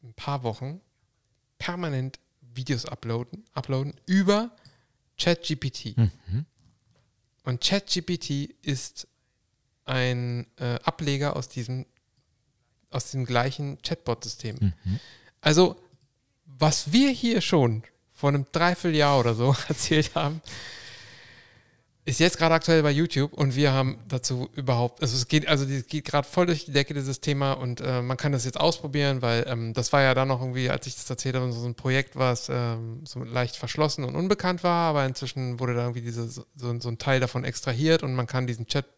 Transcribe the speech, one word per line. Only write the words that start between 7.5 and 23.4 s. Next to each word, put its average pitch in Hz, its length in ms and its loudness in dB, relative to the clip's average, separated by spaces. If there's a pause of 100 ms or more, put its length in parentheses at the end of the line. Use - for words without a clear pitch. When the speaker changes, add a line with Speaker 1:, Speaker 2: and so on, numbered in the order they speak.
Speaker 1:
Chat 196 260 0
G 180 140 -2
P 175 160 -4
T 143 460 -6
ist - 440 -6 (760)
ein, 123 640 -2 (100)
äh, 120 260 -4
Ableger 143 520 -2
aus - 140 -6
diesem, 127 360 -8 (1040)
aus - 220 -6
dem 131 140 -4
gleichen 131 580 0
Chatbot-System. - 760 -6
Speaker 2:
Mhm. 95 400 0 (420)
Speaker 1:
Also, 170 340 6 (720)
was 147 460 0
wir 262 200 6
hier 233 300 0
schon 120 420 2 (280)
vor - 180 0
einem 139 220 2
Dreivierteljahr 156 680 4
oder 117 160 4
so 123 260 4
<laughs> - 60 -8
erzählt - 480 2
haben, 156 260 -2 (1700)
ist 143 140 2
jetzt 170 160 4
gerade 165 180 4
aktuell 160 280 4
bei 147 80 4
YouTube 143 420 0
und 135 240 0